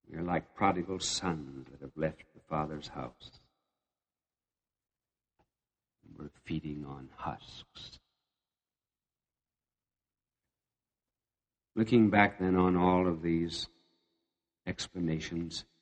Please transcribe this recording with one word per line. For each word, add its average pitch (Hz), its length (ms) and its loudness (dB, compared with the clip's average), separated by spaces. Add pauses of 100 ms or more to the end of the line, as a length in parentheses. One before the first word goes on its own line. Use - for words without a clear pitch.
(100)
We 82 80 -12
are 82 40 -6
like 87 320 -4
prodigal 92 460 -2
sons 67 680 -6
that 67 100 -20
have 69 160 -16
left 78 280 -4 (100)
the 80 140 -20
Father's 78 400 -6
house. - 420 -14 (3000)
We're 73 100 -14 (160)
feeding 76 420 -8
on 67 300 -14
husks. - 840 -14 (3750)
Looking 110 360 6
back 101 280 6
then 92 180 2
on 90 200 6
all 90 320 4
of 80 140 -2
these 82 460 -2 (1000)
explanations 85 1000 -4 (180)